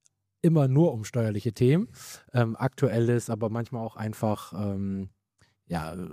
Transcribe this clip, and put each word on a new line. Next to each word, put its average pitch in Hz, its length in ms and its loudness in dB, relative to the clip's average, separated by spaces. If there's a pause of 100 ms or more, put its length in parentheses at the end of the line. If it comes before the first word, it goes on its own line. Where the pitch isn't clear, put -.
(420)
immer 160 260 4
nur 143 240 4
um 110 120 -6
steuerliche 110 480 -2
Themen. 151 360 4 (440)
Ähm, 113 220 2
aktuelles, 117 760 0
aber 110 200 -2
manchmal 117 340 -6
auch 110 120 -10
einfach, 107 600 -4
ähm, 98 540 -4 (560)
ja, 80 280 -6 (180)